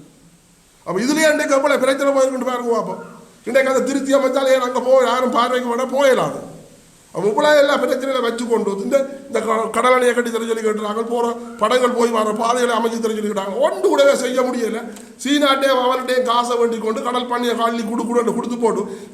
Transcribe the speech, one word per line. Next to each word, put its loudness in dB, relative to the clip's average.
அப்ப -4
இதுலயே 2
இன்றைக்கு 0
எவ்வளவு 2
பிரச்சனை 0
போயிருக்குன்னு 0
பாருங்க -2
பார்ப்போம். -4
இன்றைக்கு 2
அந்த 2
திருச்சி 0
அமைச்சால் 2
ஏன் 4
அங்க -2
போய் 4
யாரும் 0
பார்வைக்கு 0
வேணா -2
போயிடாது. 0
அப்ப -2
இவ்வளவு 4
எல்லா 4
பிரச்சனைகளை -2
வச்சு -4
கொண்டு 0
வந்து -6
இந்த, 0
இந்த -4
க-, -2
கடல் 2
அணையை 2
கட்டி -2
தர -4
சொல்லி -2
கேட்டுறாங்க, -4
போற -2
படங்கள் 2
போய் 2
வர 0
பாதைகளை 0
அமைச்சு -2
தர -2
சொல்லி -4
கேட்டாங்க. -4
ஒன்று 2
கூடவே 4
செய்ய -2
முடியல. -4
சீனாட்டையும் 2
அவர்கிட்டையும் 0
காசை 0
வேண்டி 0
கொண்டு -4
கடல் -4
பண்ணியை -2
கள்ளி -2
குடு -4
குடுன்னு 0
கொடுத்து -4
போட்டு -4